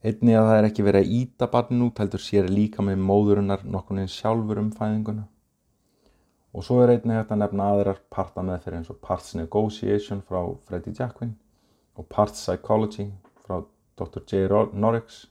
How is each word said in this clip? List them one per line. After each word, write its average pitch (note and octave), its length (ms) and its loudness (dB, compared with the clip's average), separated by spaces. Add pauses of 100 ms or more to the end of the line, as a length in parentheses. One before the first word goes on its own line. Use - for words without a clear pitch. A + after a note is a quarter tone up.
Einnig A2+ 340 4
að A2 80 6
það A2 120 6
er G#2+ 100 6
ekki G#2+ 160 0
verið G2 180 6
að G2+ 140 0
ýta B2 340 -4
barninu A#2+ 380 2
út, A2+ 100 -8
heldur G2+ 240 -4
sér G2 240 2
líkami G2+ 480 0
móðurinnar G2+ 720 2
nokkurn G2 320 -6
veginn F#2+ 140 -6
sjálfur A2 480 -2
um G#2+ 160 -2
fæðinguna. G#2+ 480 -4 (1300)
Og F2+ 80 -10
svo B2 160 2
er A#2+ 140 6
einnig A2+ 260 0
hægt A2 160 -4
að G#2 60 0
nefna G2 320 -2
aðrar G2 260 0 (160)
partameðferðir F2+ 640 -6
eins E2+ 140 -12
og - 100 -18
Parts - 320 -8
Negotiation G#2 880 -2
frá F#2 160 -6 (300)
Freddie F2+ 260 -10
Jacquin A#2 400 -8 (640)
og - 80 -14
Parts - 320 -2
Psychology G#2 680 -2 (340)
frá F2 220 -8 (340)
doktor - 320 -12
J F#2+ 160 2
Ro-, G#2+ 240 2
Norrix. A2 600 -2